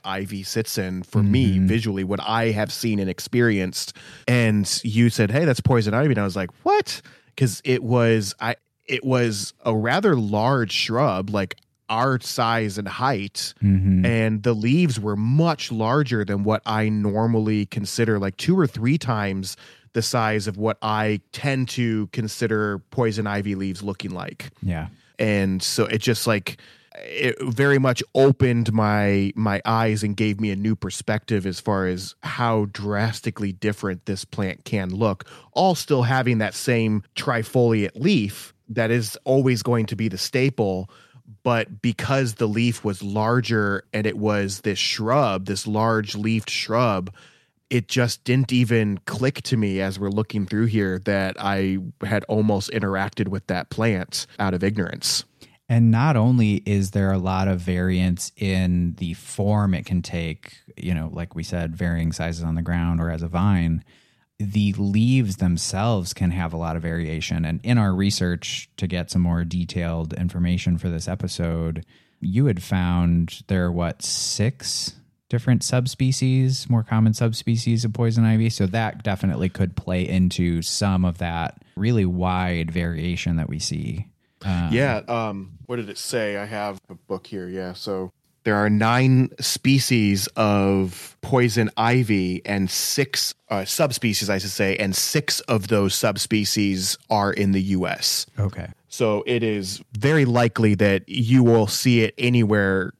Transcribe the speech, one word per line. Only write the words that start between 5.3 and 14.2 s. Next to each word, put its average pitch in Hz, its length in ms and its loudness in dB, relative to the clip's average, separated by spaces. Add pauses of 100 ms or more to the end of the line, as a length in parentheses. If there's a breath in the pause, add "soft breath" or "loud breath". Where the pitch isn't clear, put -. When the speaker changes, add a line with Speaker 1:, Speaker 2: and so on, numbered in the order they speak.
Speaker 1:
that's 131 140 2
poison 107 340 2
ivy." 135 200 2
And 107 60 0
I 101 40 0
was 95 120 -2
like, 95 140 -4 (140)
"What?" 403 380 0 (360 loud breath)
'Cause 113 280 0
it 127 180 2
was, 113 560 2
I, 117 160 -4 (320)
it 131 160 -4
was 120 500 0 (120)
a 113 100 2
rather 143 400 2
large 110 560 2
shrub, 110 580 0
like, 101 260 -2 (340)
our 123 300 2
size 113 600 -2
and 101 80 -6
height, 104 680 -4 (100)
Speaker 2:
Mm-hmm. 95 420 4
Speaker 1:
and 113 380 2